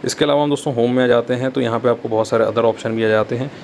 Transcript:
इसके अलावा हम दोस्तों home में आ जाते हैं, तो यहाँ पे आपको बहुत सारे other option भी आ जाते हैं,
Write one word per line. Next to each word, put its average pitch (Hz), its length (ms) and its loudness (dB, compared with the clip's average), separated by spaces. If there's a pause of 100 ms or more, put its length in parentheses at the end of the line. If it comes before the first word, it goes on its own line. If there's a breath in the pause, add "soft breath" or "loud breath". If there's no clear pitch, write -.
इसके 139 200 0
अलावा 147 180 2
हम 147 60 0
दोस्तों 143 260 -2
home 120 160 2
में 127 120 2
आ 123 40 2
जाते 120 260 2
हैं, 127 180 -2
तो 131 100 -2
यहाँ 117 180 0
पे 120 100 0
आपको 117 200 -2
बहुत 110 180 0
सारे 113 180 2
other 113 180 0
option 113 320 0
भी 113 80 0
आ 110 60 2
जाते 107 260 0
हैं, 131 160 -6 (120 loud breath)